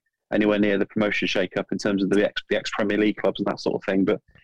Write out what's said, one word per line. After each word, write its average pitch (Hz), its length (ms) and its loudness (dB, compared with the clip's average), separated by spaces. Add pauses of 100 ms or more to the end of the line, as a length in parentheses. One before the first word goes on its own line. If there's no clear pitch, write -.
(340)
anywhere 104 260 4
near 101 180 2
the 98 100 0
promotion 104 400 -2
shake-up 95 440 -2
in 98 60 -2
terms 101 260 0
of 90 60 0
the 98 160 4
ex, - 240 -4
the 104 80 0
ex-Premier 104 400 -2
League 107 200 2
clubs 95 220 -2
and 98 80 -4
that - 120 -4
sort - 160 -2
of - 100 -8
thing. 95 180 0
But 101 160 2 (240)